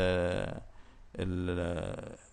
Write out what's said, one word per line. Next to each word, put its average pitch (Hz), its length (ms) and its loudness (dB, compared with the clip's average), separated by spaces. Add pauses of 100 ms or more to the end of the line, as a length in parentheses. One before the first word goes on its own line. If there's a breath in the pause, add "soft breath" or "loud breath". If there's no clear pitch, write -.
(1160 soft breath)
ال، 90 1000 0 (180)